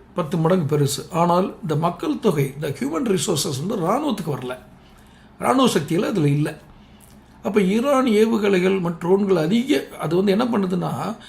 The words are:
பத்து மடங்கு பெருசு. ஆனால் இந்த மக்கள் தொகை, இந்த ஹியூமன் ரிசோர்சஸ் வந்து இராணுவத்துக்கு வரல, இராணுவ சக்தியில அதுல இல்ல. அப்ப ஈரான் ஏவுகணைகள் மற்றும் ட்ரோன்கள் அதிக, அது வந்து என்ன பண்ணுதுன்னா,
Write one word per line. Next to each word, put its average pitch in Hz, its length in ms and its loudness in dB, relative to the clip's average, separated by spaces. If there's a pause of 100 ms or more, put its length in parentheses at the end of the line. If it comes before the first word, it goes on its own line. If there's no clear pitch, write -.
(140)
பத்து 175 220 -4
மடங்கு 160 400 2
பெருசு. - 360 0
ஆனால் 175 500 2
இந்த 156 140 -2
மக்கள் 180 420 -2
தொகை, 151 360 0
இந்த 151 140 -6
ஹியூமன் 277 400 -4
ரிசோர்சஸ் 175 580 -2
வந்து 226 100 -4
இராணுவத்துக்கு 190 600 -2
வரல, 123 220 -10 (840)
இராணுவ 247 280 4
சக்தியில 160 360 0
அதுல 196 240 0
இல்ல. 147 300 0 (840)
அப்ப 208 180 2
ஈரான் 254 460 2
ஏவுகணைகள் 202 720 2
மற்றும் 170 200 -4
ட்ரோன்கள் 190 360 2
அதிக, 226 500 0 (140)
அது 160 160 -2
வந்து 196 160 2
என்ன 220 120 2
பண்ணுதுன்னா, 190 480 -2 (360)